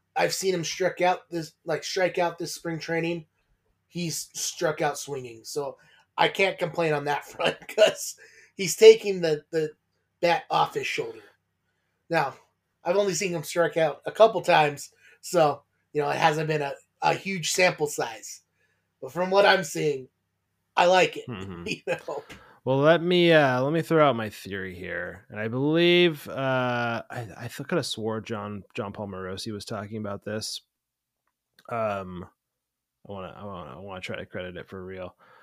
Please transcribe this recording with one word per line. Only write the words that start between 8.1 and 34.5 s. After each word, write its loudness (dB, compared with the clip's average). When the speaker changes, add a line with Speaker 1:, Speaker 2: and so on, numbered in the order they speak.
Speaker 1:
he's -2
taking 10
the, 0
the -2
bat 2
off 2
his -4
shoulder. -6
Now, 0
I've 2
only 2
seen -2
him -4
strike 0
out 0
a -4
couple 6
times, 2
so, 2
you 0
know, -2
it -2
hasn't 2
been 0
a, -4
a 2
huge -6
sample 2
size. -8
But -12
from -4
what 6
I'm 4
seeing, -2
I 4
like 4
it, -12
<laughs> -12
Speaker 2:
Mm-hmm. -10
Speaker 1:
you -8
know? -6
Speaker 2:
Well, 0
let 6
me, 4
uh, 6
let 0
me 0
throw 4
out 2
my -4
theory -10
here. -10
And -12
I -4
believe, 2
uh, -2
I, -10
I -14
th-, -12
could -2
have -2
swore -6
John, -10
John -8
Paul -10
Morosi -10
was -10
talking -10
about -8
this. -8
Um, -6
I -18
wanna, -14
I -18
wanna, -14
I -18
wanna -14
try -10
to -12
credit -12